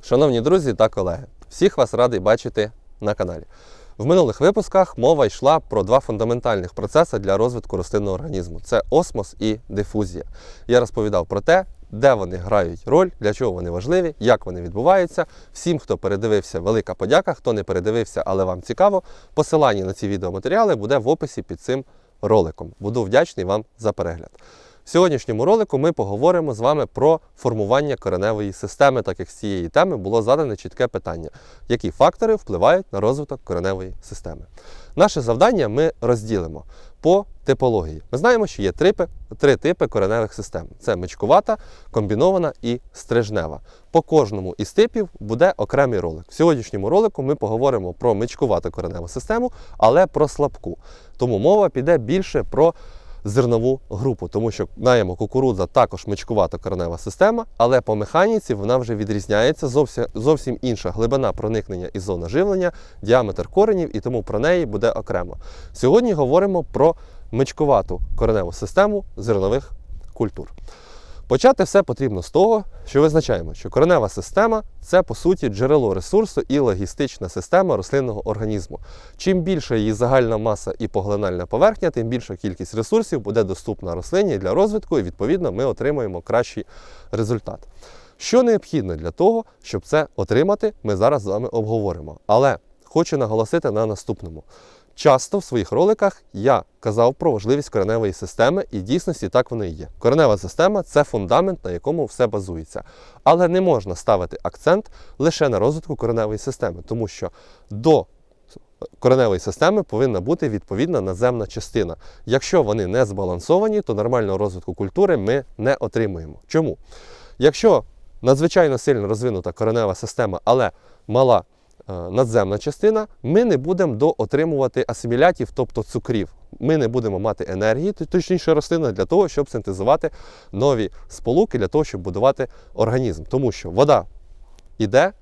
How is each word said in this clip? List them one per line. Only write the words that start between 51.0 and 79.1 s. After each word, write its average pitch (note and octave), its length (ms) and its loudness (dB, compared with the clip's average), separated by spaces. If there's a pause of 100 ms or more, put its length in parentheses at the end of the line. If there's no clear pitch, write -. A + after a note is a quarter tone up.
Тому A#2+ 220 0
мова F#3 300 4
піде D3+ 280 2
більше C#3 460 -2
про E3 300 2 (500)
зернову A#2+ 560 0 (100)
групу, G#2+ 380 -4
тому G#2+ 240 -2
що, G2 160 -6 (100)
знаємо, G#2+ 380 2
кукурудза A2 500 0
також - 420 0
мичкувата G2+ 500 -2
коренева F2+ 400 -6
система, G#3+ 480 0 (120)
але A#2+ 240 4
по A2 140 -2
механіці F3 580 0
вона G#2 240 0
вже A#2+ 180 -2
відрізняється, G#2+ 720 0
зовсім, B2 380 0 (100)
зовсім C3 460 0
інша G#2+ 300 -4
глибина A#2 420 0
проникнення G#2 600 -6
і G2+ 60 -6
зона F2+ 300 -4
живлення, F3+ 420 0 (300)
діаметр G#2 460 2
коренів, F#3+ 480 0
і G#2 40 -4
тому A2+ 240 -4
про G#2 160 -4
неї E3+ 260 2
буде G#2+ 260 0
окремо. F2+ 460 -6 (360)
Сьогодні G#3 400 4
говоримо E3+ 500 2
про D#3 320 2 (360)
мичкувату B2 720 0 (140)
кореневу G#2+ 380 0
систему G3 520 0 (120)
зернових G#2 540 0 (420)
культур. - 380 -6 (800)
Почати G#3+ 320 4
все G3 200 4
потрібно A2+ 400 -4
з - 60 -12
того, G#3+ 340 2 (220)
що C3+ 160 2
визначаємо, B2+ 520 2
що - 160 -12
коренева C#3+ 400 4
система — G#3+ 540 0 (180)
це, F#3 200 4
по A#2 140 -4
суті, E3 340 0
джерело A#2+ 440 2
ресурсу F#3 540 0
і C#3 120 0
логістична G2+ 720 -2
система E3+ 480 0
рослинного A#2 520 -4
організму. G#2+ 500 -4 (380)